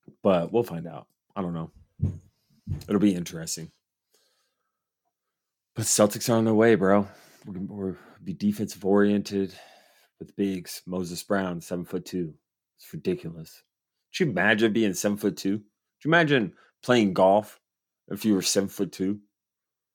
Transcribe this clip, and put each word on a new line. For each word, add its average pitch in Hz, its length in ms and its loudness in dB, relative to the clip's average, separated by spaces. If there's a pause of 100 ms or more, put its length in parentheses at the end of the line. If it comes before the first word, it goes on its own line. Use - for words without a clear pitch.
(220)
but 90 300 2
we'll 113 100 2
find 85 240 -10
out. 80 220 -16 (260)
I 101 80 -6
don't 87 120 -6
know. 82 160 -10 (1160)
It'll 104 120 0
be 101 140 4
interesting. 82 560 -10 (2000)
But 110 100 -4
Celtics 104 440 2
are 117 80 4
on 113 80 2
their 110 100 2
way, 113 200 6
bro. 101 320 4 (400)
We're, 95 140 -14
we're 98 360 -8 (260)
be 98 120 -8
defensive 104 500 -2
oriented 101 680 2 (640)
with - 180 -20
bigs. 95 500 -4
Moses 90 360 -6
Brown, 92 380 -4
seven-foot-two. 87 720 -8 (420)
It's - 160 -20
ridiculous. 82 680 -8 (500)
Could - 120 0
you 147 60 0
imagine 107 420 2
being 107 220 0
seven-foot-two? 101 640 -2
Could - 460 -20
you 147 60 -4
imagine 147 420 4 (300)
playing 113 320 2
golf 98 460 4 (480)
if - 160 -8
you 107 100 4
were 92 80 2
seven-foot-two? 98 760 -2 (760)